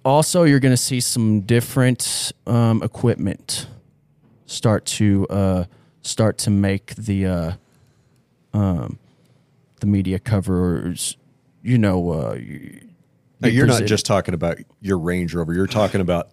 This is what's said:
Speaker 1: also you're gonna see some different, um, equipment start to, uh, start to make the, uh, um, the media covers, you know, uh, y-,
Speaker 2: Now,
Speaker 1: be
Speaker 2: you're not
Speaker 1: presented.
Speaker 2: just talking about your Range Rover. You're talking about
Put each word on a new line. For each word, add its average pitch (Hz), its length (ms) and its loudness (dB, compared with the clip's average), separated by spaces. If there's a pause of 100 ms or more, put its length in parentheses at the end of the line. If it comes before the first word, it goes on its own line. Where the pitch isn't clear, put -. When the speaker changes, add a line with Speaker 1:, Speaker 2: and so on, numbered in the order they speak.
Speaker 1:
also 156 400 4
you're 143 160 6
gonna 131 160 4
see 123 240 -2
some 110 420 0
different, 120 880 0 (160)
um, 117 360 2
equipment - 840 -4 (800)
start - 380 0
to, 98 440 2
uh, 95 340 0 (380)
start - 380 0
to - 100 -4
make 98 460 0
the, 101 320 -4
uh, 87 240 -2 (1000)
um, 92 440 -2 (840)
the 104 80 -2
media 95 320 0
covers, 90 1000 -2 (440)
you 123 160 0
know, 92 340 2
uh, 73 240 -4
y-, - 440 -16 (600)
Speaker 2:
Now, 120 100 2
Speaker 1:
be 117 40 2
Speaker 2:
you're 127 140 6
not 127 60 6
Speaker 1:
presented. 110 160 0
Speaker 2:
just 107 160 0
talking 95 280 0
about 85 240 -2 (240)
your 98 160 0
Range 87 360 -2
Rover. 85 200 -2
You're 95 140 0
talking 101 340 0
about 87 320 -2